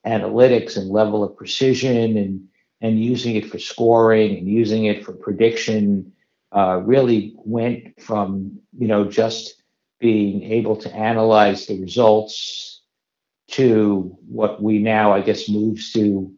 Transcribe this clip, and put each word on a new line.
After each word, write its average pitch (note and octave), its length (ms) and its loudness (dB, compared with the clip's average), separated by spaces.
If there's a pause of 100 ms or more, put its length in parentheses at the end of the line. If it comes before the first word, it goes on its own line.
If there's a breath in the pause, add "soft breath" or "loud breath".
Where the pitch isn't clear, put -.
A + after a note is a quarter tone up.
analytics A2+ 680 2
and F#2+ 120 -6
level G#2+ 360 0
of F#2+ 120 -8
precision B2 800 0
and, F#2+ 280 -6 (360 soft breath)
and A2+ 200 0
using A#2+ 320 -2
it G#2 160 -4
for G#2+ 80 -10
scoring A2+ 800 2
and F2 80 -8
using A2 380 0
it G#2 200 -2
for F#2+ 80 -14
prediction, G#2 1000 -2 (400)
uh, F#2 320 2
really A#2+ 540 2
went A#2 640 -6
from, G2 600 -6 (180)
you B2 80 -2
know, G#2 180 2
just - 560 -4 (380)
being G#2 460 2
able G#2+ 320 -2
to - 180 -14
analyze A2 720 2
the G2 140 -6
results G#2+ 1000 -2 (680)
to G#2 680 2 (120)
what G#2+ 340 -4
we G#2+ 160 2
now, G#2+ 320 2
I G2+ 100 2
guess, - 280 -4
moves G#2+ 460 -4
to G2 440 0